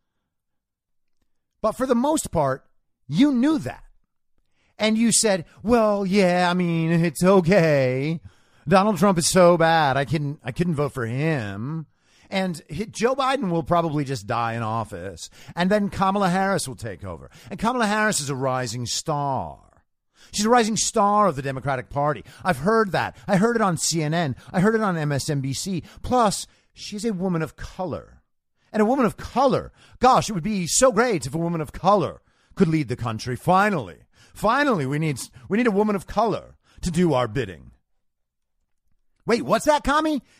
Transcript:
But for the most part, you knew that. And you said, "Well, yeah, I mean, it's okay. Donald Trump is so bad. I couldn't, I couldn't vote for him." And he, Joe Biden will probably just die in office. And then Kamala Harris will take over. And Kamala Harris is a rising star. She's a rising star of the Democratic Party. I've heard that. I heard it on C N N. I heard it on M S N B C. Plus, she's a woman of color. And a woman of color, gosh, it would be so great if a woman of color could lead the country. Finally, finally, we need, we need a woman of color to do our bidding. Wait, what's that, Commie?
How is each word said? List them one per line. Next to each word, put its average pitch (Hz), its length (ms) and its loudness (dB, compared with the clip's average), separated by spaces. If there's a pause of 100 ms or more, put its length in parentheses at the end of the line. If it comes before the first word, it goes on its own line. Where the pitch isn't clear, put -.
(1600)
But 226 120 -2
for 254 140 -6
the 262 80 2
most 285 360 0
part, 139 340 -2 (440)
you 233 240 4
knew 269 260 2
that. 127 260 -12 (920)
And 220 200 2
you 226 120 2
said, 190 340 2 (180)
"Well, 214 440 2
yeah, 180 440 4
I 175 40 0
mean, 165 360 0 (140)
it's 170 180 -2
okay. 160 1000 4 (460)
Donald 190 320 4
Trump 190 200 4
is - 100 0
so 175 280 8
bad. 160 400 4
I 139 80 0
couldn't, 147 400 -4
I 120 80 -6
couldn't 175 220 -2
vote 143 180 -2
for 120 140 -6
him." 131 800 -4 (440)
And 185 380 -4
he, 180 180 -8
Joe 240 280 -2
Biden 269 360 -2
will 165 120 0
probably 165 420 0
just 123 220 -8
die 117 280 -2
in 117 80 -6
office. 104 680 -8 (240)
And 180 160 0
then 202 200 0
Kamala 196 380 0
Harris 190 380 -2
will 127 100 -12
take 101 280 -12
over. 82 260 -12 (180)
And 147 120 -12
Kamala 240 260 0
Harris 208 340 0
is 139 100 -6
a 147 60 -4
rising 127 500 -4
star. 135 720 -6 (720)
She's 202 140 -2
a 220 40 4
rising 226 260 4
star 208 520 2
of 147 80 -2
the 143 60 -8
Democratic 131 480 -6
Party. 143 340 -2 (200)
I've 175 140 0
heard 214 340 2
that. 165 240 -2 (100)
I 202 100 2
heard 233 200 2
it 220 60 0
on 185 160 0
C 160 240 -2
N 151 120 -2
N. 160 200 -2 (180)
I 190 80 -2
heard 220 140 2
it 220 60 0
on 190 160 -2
M 147 160 -2
S 139 180 -4
N 147 100 -2
B 135 120 -6
C. 180 300 -6 (200)
Plus, 226 440 0 (260)
she's 208 320 -12
a 233 80 -2
woman 175 300 -2
of - 140 -10
color. 123 580 -10 (560)
And 214 120 0
a 208 40 2
woman 254 200 2
of 185 100 -2
color, 196 560 -2 (260)
gosh, 247 300 4
it 226 60 -6
would 165 80 -4
be 190 240 -4
so 262 260 4
great 214 320 0
if 135 100 -8
a 160 40 -4
woman 170 240 -2
of - 100 -12
color 170 480 0 (340)
could 180 140 4
lead 156 200 0
the 120 80 -6
country. 117 380 -6
Finally, 175 640 0 (340)
finally, 233 500 0
we 139 140 -2
need, 156 200 -2 (300)
we 196 80 -2
need 247 100 2
a 233 40 2
woman 208 260 0
of 175 100 -8
color 139 520 -4 (240)
to 180 80 -4
do 165 240 2
our 123 120 0
bidding. 95 440 -10 (1500)
Wait, 220 180 0
what's 220 220 0
that, 294 200 2
Commie? 302 380 0 (180)